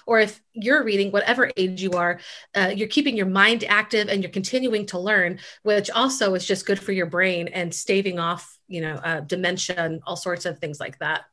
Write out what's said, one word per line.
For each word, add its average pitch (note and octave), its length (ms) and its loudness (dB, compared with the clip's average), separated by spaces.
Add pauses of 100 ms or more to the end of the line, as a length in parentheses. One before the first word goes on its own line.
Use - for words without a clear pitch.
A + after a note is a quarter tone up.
or A3+ 160 6
if G#3+ 200 0 (120)
you're B3 280 2
reading, G3+ 300 0
whatever A#3 460 2
age F#3 260 -2
you F#3+ 80 0 (120)
are, F3 180 0 (340)
uh, G3 180 2
you're G#3 220 -2
keeping C#4 220 2
your G3 80 0
mind G#3 420 4
active G#3 400 2
and G3 160 0
you're F3 160 -8
continuing A3 540 -2
to F#3 40 -4
learn, F#3 420 2 (240)
which G#3 280 2
also A3+ 440 2
is F3+ 120 -4
just F#3+ 180 0
good G3 140 0
for G3 140 -4
your F#3 120 0 (120)
brain F3+ 320 0
and F3 240 -6
staving F#3+ 440 0
off, E3+ 400 -4 (120)
you F3 100 -8
know, D#3 160 -4 (140)
uh, D#3+ 100 -2 (140)
dementia F#3 440 -2
and D#3+ 300 -4
all F3 80 -6
sorts F3 300 -6
of E3 140 -6
things D3+ 200 -8
like - 200 -10
that. D3+ 340 -4